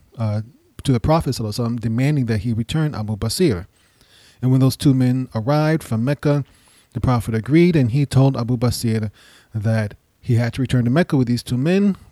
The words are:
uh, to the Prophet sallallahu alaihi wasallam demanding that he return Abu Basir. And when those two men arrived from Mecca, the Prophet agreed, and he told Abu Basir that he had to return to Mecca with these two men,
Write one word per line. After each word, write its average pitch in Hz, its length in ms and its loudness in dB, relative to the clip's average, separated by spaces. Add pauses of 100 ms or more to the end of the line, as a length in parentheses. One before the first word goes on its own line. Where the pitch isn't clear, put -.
(160)
uh, 110 260 -4 (400)
to 139 100 0
the 117 80 0
Prophet 156 300 0
sallallahu 113 180 -4
alaihi 117 180 -4
wasallam 117 140 -4
demanding 127 460 0
that 110 120 0
he 120 140 -4
return 147 420 -2
Abu 107 220 -6
Basir. 110 500 -2 (760)
And 127 100 0
when 131 100 4
those 131 160 2
two 139 180 2
men 127 400 0
arrived 151 480 0
from 113 220 -2
Mecca, 143 400 0 (500)
the 110 60 -6
Prophet 120 340 0
agreed, 160 420 2
and 123 140 2
he 139 160 0
told 135 300 4
Abu 120 200 -2
Basir 110 540 -2 (440)
that 110 400 -2 (340)
he 123 60 2
had 117 180 2
to - 80 -6
return 123 240 0
to 117 60 0
Mecca 160 260 2
with 127 100 2
these 120 160 -2
two 123 140 -4
men, 185 400 2 (160)